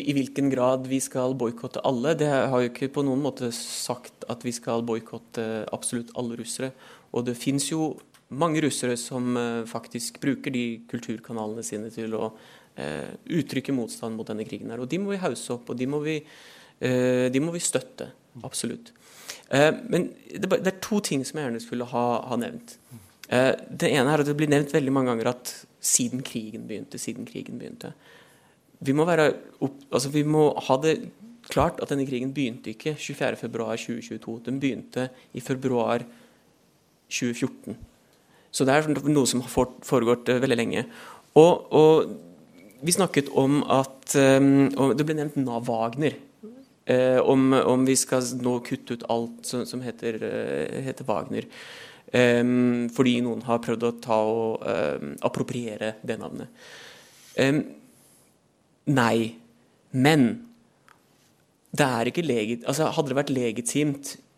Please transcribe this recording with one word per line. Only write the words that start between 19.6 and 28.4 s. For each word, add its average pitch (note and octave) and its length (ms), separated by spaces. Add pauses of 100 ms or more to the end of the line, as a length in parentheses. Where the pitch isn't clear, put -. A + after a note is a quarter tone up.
men - 240 (160)
det, - 160
er - 20
ba-, F#3+ 160
det F#3 120
er - 40
to G#3 220
ting C#3 240
som D#3 140
jeg C#3 100
gjerne A#2 120
skulle A#2+ 240
ha, A#2+ 200 (160)
ha B2+ 160
nevnt. A#2 400 (500)
Eh, B2+ 240 (180)
det E3 220
ene C#3 220
er D3+ 80
at C#3+ 40
det D3 120
blir D3+ 100
nevnt C#3+ 240
veldig C3+ 220
mange C3 180
ganger A2+ 220
at - 180 (300)
siden B2+ 420
krigen A2 440
begynte, A2 300
siden A2+ 300
krigen G#2 320
begynte. - 320 (880)